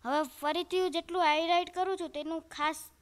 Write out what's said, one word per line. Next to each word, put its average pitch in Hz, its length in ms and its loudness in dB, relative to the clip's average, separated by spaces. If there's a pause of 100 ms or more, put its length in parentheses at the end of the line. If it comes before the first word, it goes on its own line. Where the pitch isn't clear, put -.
હવે 285 180 2 (180)
ફરીથી 320 400 0
હું 370 100 2
જેટલું 339 320 -2
હાઇલાઇટ 339 520 2
કરું 370 220 0
છું 339 140 -8
તેનું 311 300 -6
ખાસ 302 440 -4 (160)